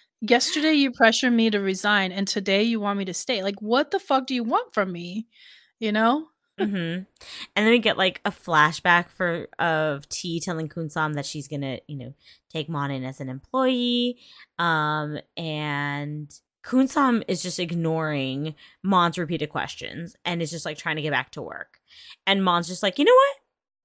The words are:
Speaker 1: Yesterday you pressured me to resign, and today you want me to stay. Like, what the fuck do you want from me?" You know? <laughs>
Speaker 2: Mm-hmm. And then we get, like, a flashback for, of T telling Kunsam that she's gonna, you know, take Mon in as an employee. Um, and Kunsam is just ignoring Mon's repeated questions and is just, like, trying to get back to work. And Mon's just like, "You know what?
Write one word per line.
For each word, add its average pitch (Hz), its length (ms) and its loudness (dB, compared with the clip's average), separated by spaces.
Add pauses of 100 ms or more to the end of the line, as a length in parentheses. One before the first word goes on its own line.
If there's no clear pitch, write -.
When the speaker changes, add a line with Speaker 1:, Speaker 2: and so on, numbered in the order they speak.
(200)
Speaker 1:
Yesterday 269 540 2
you 277 180 4
pressured 240 420 4
me 226 160 4
to 208 100 2
resign, 190 520 0
and 190 160 -2
today 196 360 2
you 233 160 0
want 202 200 -2
me 190 60 -4
to 185 80 -6
stay. 214 300 -2
Like, 202 180 -4
what 247 300 0
the 392 80 0
fuck 262 280 0
do 262 80 -2
you 240 80 -2
want 392 300 -2
from 190 180 0
me?" 175 360 -8 (520)
You 220 140 -2
know? 240 380 2
<laughs> - 60 -20 (220)
Speaker 2:
Mm-hmm. 202 160 0 (800)
And 208 100 2
then 220 40 6
we 240 100 6
get, 214 180 0
like, 185 260 0
a - 60 -2
flashback 170 800 2
for, 170 380 -4 (100)
of 156 520 0
T 170 300 -6
telling 160 300 -4
Kunsam 156 460 -4
that 143 100 -4
she's 147 220 -10
gonna, 139 400 -6
you 147 100 -10
know, 127 160 -12 (380)
take 156 180 -6
Mon 143 220 -4
in 131 120 -4
as 131 160 -10
an 131 100 -8
employee. 240 920 -2 (400)
Um, 151 580 0 (180)
and 147 960 -6 (320)
Kunsam 262 640 2
is 180 140 -2
just 175 160 -4
ignoring 156 960 -2 (300)
Mon's 180 340 2
repeated 160 320 -4
questions - 760 -10
and 175 160 -4
is 160 120 -4
just, 165 140 -8
like, 156 120 -8
trying 156 200 -4
to 151 40 -4
get 151 100 -4
back 131 200 -2
to 147 100 -10
work. - 380 -14 (480)
And 196 160 4
Mon's 175 240 2
just 175 160 -4
like, 196 160 0
"You 294 60 4
know 494 100 8
what? 554 220 6 (480)